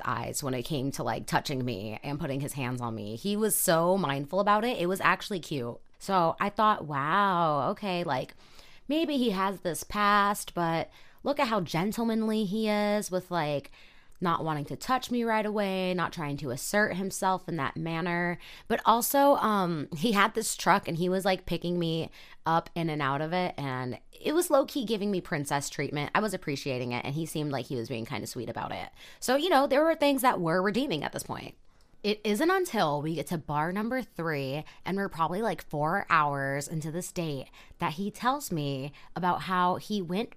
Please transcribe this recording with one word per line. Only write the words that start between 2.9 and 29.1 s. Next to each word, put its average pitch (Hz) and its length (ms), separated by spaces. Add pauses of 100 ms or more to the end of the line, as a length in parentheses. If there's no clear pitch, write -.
me. 107 220
He 202 180
was 214 220
so 175 400
mindful 143 420
about 208 240
it. 240 140
It 170 80
was 185 160
actually 185 400
cute. 120 360 (220)
So 180 400
I 196 80
thought, 214 380
"Wow, 156 840
okay, 180 340
like, 131 300 (520)
maybe 294 300
he 240 140
has 190 280
this 160 240
past, 208 720
but 165 360 (340)
look 285 180
at 247 80
how 220 100
gentlemanly 220 840
he 214 240
is 208 420
with, 185 180
like, 151 400 (520)
not 170 240
wanting 151 200
to 135 120
touch 254 340
me 240 120
right 220 220
away, 190 480
not 175 200
trying 143 240
to 139 140
assert 202 440
himself 185 540
in 165 80
that 135 180
manner." 175 640 (300)
But 151 160
also, 277 500
um, 180 580
he 185 200
had 202 220
this 220 200
truck 190 320
and 165 100
he 180 120
was, 185 160
like, 190 200
picking 175 320
me 165 340 (340)
up 165 300
in 165 140
and 151 120
out 139 180
of 160 140
it, 180 240
and 127 420 (200)
it - 140
was 339 160
low-key 277 340
giving 208 280
me 180 100
princess 143 480
treatment. 147 460
I 196 60
was 208 120
appreciating 135 580
it, 120 140
and 135 80
he 160 140
seemed 151 240
like 127 160
he 135 80
was 117 140
being 117 160
kinda 107 200
sweet 113 240
about - 220
it. - 180 (300)